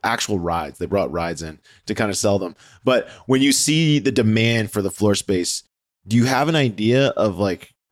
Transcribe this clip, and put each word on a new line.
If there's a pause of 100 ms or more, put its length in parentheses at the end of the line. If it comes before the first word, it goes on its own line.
actual
rides.
They
brought
rides
in (300)
to
kind
of
sell
them. (280)
But (160)
when
you
see
the
demand
for
the
floor
space, (440)
do
you
have
an
idea
of,
like, (180)